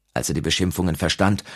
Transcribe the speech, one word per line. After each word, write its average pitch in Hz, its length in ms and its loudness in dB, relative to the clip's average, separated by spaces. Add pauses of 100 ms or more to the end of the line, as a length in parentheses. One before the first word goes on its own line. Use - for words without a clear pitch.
(160)
Als 60 140 -2
er 71 60 0
die 80 60 0
Beschimpfungen 85 540 0
verstand, 95 480 2 (120)